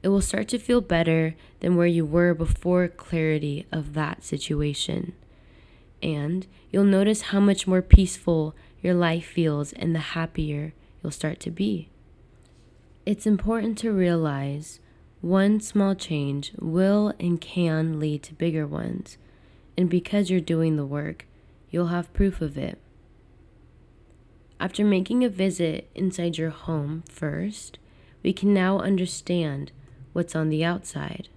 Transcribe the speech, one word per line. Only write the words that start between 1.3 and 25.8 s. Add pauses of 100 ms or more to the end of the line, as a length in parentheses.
than
where
you
were
before
clarity
of
that
situation. (880)
And (240)
you'll
notice
how
much
more
peaceful (260)
your
life
feels
and
the
happier (300)
you'll
start
to
be. (1120)
It's
important
to
realize (400)
one
small
change
will
and
can
lead
to
bigger
ones. (580)
And
because
you're
doing
the
work, (420)
you'll
have
proof
of
it. (1800)
After
making
a
visit